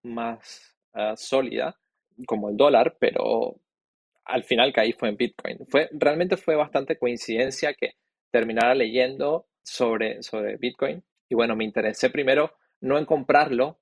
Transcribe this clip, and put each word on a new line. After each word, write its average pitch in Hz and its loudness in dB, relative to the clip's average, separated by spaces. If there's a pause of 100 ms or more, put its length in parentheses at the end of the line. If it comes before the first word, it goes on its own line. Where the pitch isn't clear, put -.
más, 117 -10 (180)
ah, 107 -4
sólida, 123 -4 (460)
como 104 -4
el 104 -4
dólar, 131 6
pero 113 0 (640)
al 123 -2
final 123 2
caí 110 2
fue 117 -4
en 104 -6
Bitcoin. - -6
Fue, 151 2
realmente 156 0
fue 160 -2
bastante 147 -2
coincidencia 123 -4
que - -6 (400)
terminara 117 2
leyendo 135 0 (160)
sobre, 113 -2
sobre 107 -6
Bitcoin. 143 -6 (260)
Y 127 -2
bueno, 117 2
me 110 -4
interesé 110 0
primero 143 0 (260)
no 135 0
en 151 -2
comprarlo 143 2